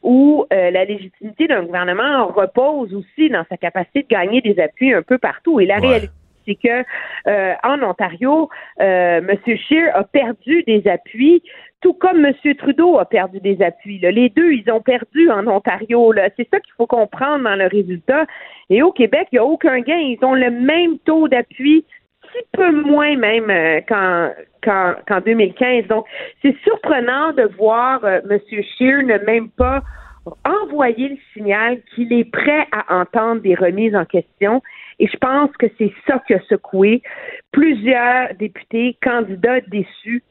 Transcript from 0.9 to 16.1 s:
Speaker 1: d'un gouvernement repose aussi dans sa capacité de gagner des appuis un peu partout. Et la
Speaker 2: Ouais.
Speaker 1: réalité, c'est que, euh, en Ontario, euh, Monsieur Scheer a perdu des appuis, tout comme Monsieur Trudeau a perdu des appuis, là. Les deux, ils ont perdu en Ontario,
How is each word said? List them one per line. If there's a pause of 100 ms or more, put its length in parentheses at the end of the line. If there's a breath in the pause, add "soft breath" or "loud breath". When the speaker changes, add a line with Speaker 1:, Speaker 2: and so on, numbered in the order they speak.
Speaker 1:
d'un
gouvernement
repose
aussi
dans
sa
capacité
de
gagner
des
appuis
un
peu
partout.
Et
la
Speaker 2:
Ouais.
Speaker 1:
réalité, (340)
c'est
que, (440 loud breath)
euh, (100)
en
Ontario, (320 loud breath)
euh,
Monsieur
Scheer
a
perdu
des
appuis, (400 loud breath)
tout
comme
Monsieur
Trudeau
a
perdu
des
appuis,
là.
Les
deux,
ils
ont
perdu
en
Ontario,